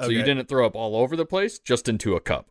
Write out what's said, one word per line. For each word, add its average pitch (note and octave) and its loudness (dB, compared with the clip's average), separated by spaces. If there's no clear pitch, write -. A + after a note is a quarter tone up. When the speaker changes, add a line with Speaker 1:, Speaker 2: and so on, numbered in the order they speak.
Speaker 1:
So B2 -2
you A#2 2
Speaker 2:
Okay. A#2+ 2
Speaker 1:
didn't C3+ 0
throw C3 4
up G#2 0
all A2 -4
over B2+ 2
the E3 0
place, G3 -2
just - -2
into G#2+ 0
a E2+ 0
cup. - -4